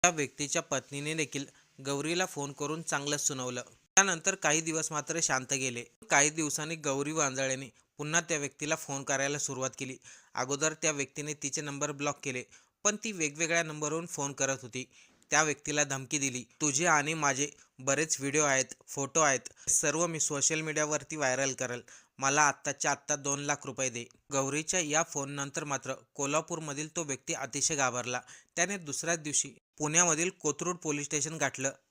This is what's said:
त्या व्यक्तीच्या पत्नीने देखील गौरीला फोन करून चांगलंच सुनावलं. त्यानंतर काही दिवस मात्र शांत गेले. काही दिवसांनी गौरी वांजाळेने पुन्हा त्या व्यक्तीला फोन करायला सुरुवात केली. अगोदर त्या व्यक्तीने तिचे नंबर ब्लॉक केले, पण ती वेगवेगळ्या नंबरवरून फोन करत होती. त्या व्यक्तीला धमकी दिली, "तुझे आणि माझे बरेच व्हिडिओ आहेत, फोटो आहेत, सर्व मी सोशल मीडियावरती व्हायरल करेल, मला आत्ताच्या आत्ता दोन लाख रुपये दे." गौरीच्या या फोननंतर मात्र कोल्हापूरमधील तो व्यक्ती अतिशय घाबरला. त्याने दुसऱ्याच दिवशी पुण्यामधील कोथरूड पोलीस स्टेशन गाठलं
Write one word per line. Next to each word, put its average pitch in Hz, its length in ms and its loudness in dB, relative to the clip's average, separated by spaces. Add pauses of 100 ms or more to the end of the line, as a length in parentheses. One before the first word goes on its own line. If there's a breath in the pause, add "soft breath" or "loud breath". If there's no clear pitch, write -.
त्या 175 100 6
व्यक्तीच्या 151 500 -2
पत्नीने 143 520 -6
देखील 143 320 -4 (400 soft breath)
गौरीला 151 400 -2
फोन 143 260 -6
करून 147 300 -4
चांगलंच 147 400 -2
सुनावलं. 127 400 -2 (340)
त्यानंतर 190 400 4
काही 160 260 2
दिवस 160 300 -2
मात्र 156 320 -4
शांत 131 300 0
गेले. 127 300 -4 (260)
काही 147 200 6
दिवसांनी 156 460 -2
गौरी 143 360 -2
वांजाळेने 135 580 0 (280 soft breath)
पुन्हा 156 240 2
त्या 165 160 -2
व्यक्तीला 147 380 -2
फोन 139 280 -6
करायला 139 360 0
सुरुवात 131 380 -4
केली. 131 200 -8 (360 loud breath)
अगोदर 139 400 0
त्या 156 180 0
व्यक्तीने 147 420 -4
तिचे 147 280 -6
नंबर 147 300 -4
ब्लॉक 143 320 -2
केले, 127 200 -4 (400 loud breath)
पण 208 120 2
ती 220 160 -8
वेगवेगळ्या 160 520 0
नंबरवरून 156 420 -2
फोन 143 280 -4
करत 135 280 0
होती. 127 240 -8 (440 soft breath)
त्या 151 140 6
व्यक्तीला 147 400 0
धमकी 135 360 -2
दिली, 127 240 -2 (180)
"तुझे 151 240 2
आणि 156 280 4
माझे 143 360 0 (300 soft breath)
बरेच 139 400 2
व्हिडिओ 139 240 2
आहेत, 131 220 4 (220)
फोटो 139 320 -2
आहेत, 139 500 2
सर्व 160 380 4
मी 165 120 -4
सोशल 156 420 0
मीडियावरती 151 540 -2
व्हायरल 135 380 2
करेल, 120 280 -6 (360 loud breath)
मला 139 240 4
आत्ताच्या 147 500 2
आत्ता 147 240 0
दोन 143 240 -2
लाख 143 260 -2
रुपये 131 240 -4
दे." 117 160 -8 (260)
गौरीच्या 143 480 0
या 156 240 2
फोननंतर 139 600 -6
मात्र 135 300 -4
कोल्हापूरमधील 151 1040 -4
तो 170 80 -4
व्यक्ती 139 300 -6
अतिशय 139 420 -2
घाबरला. 123 460 0 (340 loud breath)
त्याने 180 220 0
दुसऱ्याच 160 420 -2
दिवशी 147 300 -2 (280)
पुण्यामधील 165 520 4
कोथरूड 170 460 -2
पोलीस 147 300 -4
स्टेशन 151 280 -4
गाठलं 135 380 0 (200)